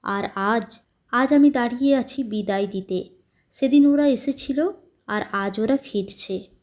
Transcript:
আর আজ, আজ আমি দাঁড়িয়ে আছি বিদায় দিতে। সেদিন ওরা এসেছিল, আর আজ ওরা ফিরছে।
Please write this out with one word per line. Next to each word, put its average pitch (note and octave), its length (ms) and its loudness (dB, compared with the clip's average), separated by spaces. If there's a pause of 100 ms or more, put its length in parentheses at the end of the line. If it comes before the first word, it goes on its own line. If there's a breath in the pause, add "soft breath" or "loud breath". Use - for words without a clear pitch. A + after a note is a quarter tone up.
আর G3+ 200 -4 (100)
আজ, G3+ 320 -2 (460)
আজ B3+ 200 0
আমি C#4+ 180 8
দাঁড়িয়ে B3 460 0
আছি - 260 -6
বিদায় G3+ 440 -2
দিতে। F#3+ 320 -6 (560)
সেদিন C#4 320 4
ওরা C#4+ 200 4
এসেছিল, C4+ 520 -2 (500)
আর G#3 140 -4 (100)
আজ G3 280 -4
ওরা C4 160 0
ফিরছে। G3 600 -8 (260)